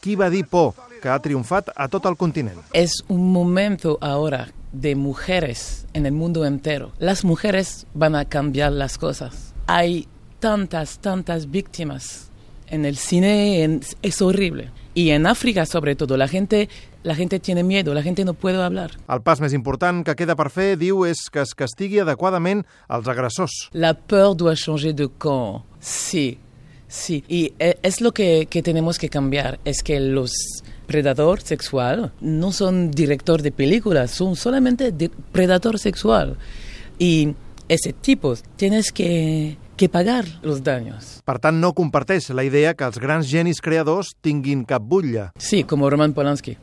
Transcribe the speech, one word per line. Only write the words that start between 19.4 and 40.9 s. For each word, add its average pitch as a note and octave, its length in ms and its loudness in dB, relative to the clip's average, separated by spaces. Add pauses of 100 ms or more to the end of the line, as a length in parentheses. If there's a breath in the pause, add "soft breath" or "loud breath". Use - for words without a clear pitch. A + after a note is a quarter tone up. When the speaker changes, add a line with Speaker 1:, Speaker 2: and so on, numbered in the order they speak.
Speaker 1:
important C#3+ 500 0
que D#3 140 -2
queda E3 180 0
per D3 140 0
fer, G3 260 0
diu, F3+ 300 2
és E3 260 -4
que C#3+ 140 0
es - 100 -12
castigui G3 460 -2
adequadament F3+ 640 0 (240 soft breath)
als A#2 180 -4
agressors. B2+ 600 -4 (100)
Speaker 2:
La E3 160 2
peur G3 420 4
doit D#3+ 240 2
changer D#3 380 -2
de C#3+ 100 0 (140)
camp. A#2+ 400 -2 (180)
Sí, - 600 -4 (480 soft breath)
sí. - 400 -6
Y, E3+ 320 0
eh, E3+ 240 2
es F#3+ 180 0
lo A#3 100 4
que, E3 380 2
que E3 140 -2
tenemos D#3+ 340 0
que D#3 100 -4
cambiar, C#3 560 -2
es C#3+ 200 -4
que C#3+ 160 0
los C3+ 340 0 (540 loud breath)
predador D3 540 2
sexual C3+ 680 -2 (100)
no D#3+ 300 0
son F#3 380 2
director D3 540 2
de D3 80 0
películas, D#3 580 2
son F#3 260 -2
solamente B3+ 560 2
de-, E3 200 -2 (200)
predador F#3 460 4
sexual. G3+ 600 2 (600 loud breath)
Y D#3 380 4 (320)
ese - 260 0
tipo C4 400 2 (220)
tienes G#3 360 0
que, D#3+ 680 0 (180)
que F#3 140 4
pagar G#3+ 360 0 (160)
los C#3+ 220 -4
daños. A#2 640 -6